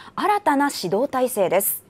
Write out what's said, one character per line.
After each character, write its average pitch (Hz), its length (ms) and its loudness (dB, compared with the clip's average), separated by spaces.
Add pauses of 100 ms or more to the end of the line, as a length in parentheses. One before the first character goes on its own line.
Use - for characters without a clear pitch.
(140)
新 226 280 0
た 277 140 2
な 277 100 4
指 190 280 -4
導 247 160 0
体 254 200 0
制 190 180 0
で 180 140 2
す。 - 280 -4